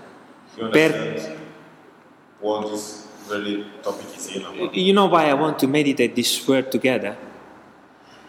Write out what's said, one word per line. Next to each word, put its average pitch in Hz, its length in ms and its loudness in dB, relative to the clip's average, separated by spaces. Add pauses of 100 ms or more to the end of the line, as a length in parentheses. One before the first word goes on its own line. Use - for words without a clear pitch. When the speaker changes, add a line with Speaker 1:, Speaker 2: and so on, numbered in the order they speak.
(560)
Speaker 1:
You 113 140 -6
Speaker 2:
Per- 156 240 4
Speaker 1:
understand - 440 -6 (1000)
what 107 300 -2
this - 360 -10 (240)
very 104 360 -4 (160)
topic - 340 -8
is - 200 -12
in - 100 -6
about? - 300 -8
Speaker 2:
You 185 180 4
know 196 140 6
why 160 220 4
I 143 40 4
want 151 260 0
to 135 80 4
meditate 135 480 2
this - 320 0
word 135 220 2
together? 110 460 0 (1120)